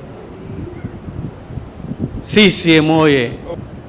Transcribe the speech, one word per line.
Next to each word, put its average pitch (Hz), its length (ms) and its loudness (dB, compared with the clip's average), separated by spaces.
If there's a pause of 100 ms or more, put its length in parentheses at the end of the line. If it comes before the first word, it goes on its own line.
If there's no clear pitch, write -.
(2250)
C 202 300 6
C 165 260 4
M 156 120 6
oye! 147 420 4 (580)